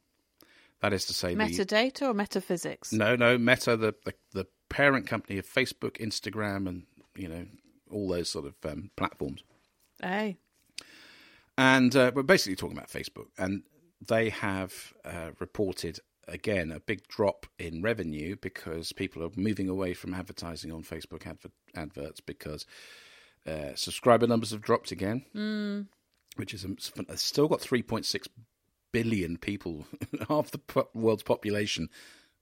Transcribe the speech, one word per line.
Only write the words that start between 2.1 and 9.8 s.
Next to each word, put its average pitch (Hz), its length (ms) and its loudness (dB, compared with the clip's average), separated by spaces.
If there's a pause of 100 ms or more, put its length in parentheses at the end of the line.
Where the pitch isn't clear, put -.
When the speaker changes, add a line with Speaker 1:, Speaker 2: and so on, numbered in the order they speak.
Speaker 2:
metaphysics? 185 760 -4
Speaker 1:
No, 110 240 4
no, 120 220 6
Meta, 120 400 6
the, 110 160 2 (120)
the, - 80 -6 (200)
the 95 140 -4 (220)
parent 139 360 4
company 101 320 -4
of 95 80 -6
Facebook, - 520 -2
Instagram, 104 680 -4
and, 90 160 -8 (320)
you 92 120 -8
know, 85 180 -8 (460)
all 101 180 -2
those 87 200 0
sort 76 160 -4
of, 69 100 -12 (100)
um, 78 300 -8
platforms. - 480 -4 (600)